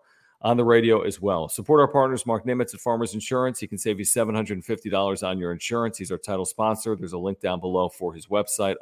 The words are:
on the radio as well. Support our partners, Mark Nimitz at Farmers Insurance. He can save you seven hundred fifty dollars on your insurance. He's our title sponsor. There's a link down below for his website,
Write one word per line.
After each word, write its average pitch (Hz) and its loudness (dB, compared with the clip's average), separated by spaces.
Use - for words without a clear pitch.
on 120 2
the 120 4
radio 117 6
as 95 -4
well. 87 0
Support 143 4
our 139 8
partners, 131 2
Mark 113 -2
Nimitz 123 -2
at 98 -18
Farmers 117 -2
Insurance. 127 -2
He 107 -8
can 104 -10
save 101 -2
you 101 -6
seven 113 2
hundred 104 -4
fifty 110 -6
dollars 98 0
on 95 -2
your 87 -4
insurance. 113 -4
He's 95 -10
our 87 -4
title 95 -4
sponsor. 110 0
There's 87 -8
a 90 -6
link 95 -4
down 92 -2
below 90 0
for 87 -6
his 82 -14
website, 101 0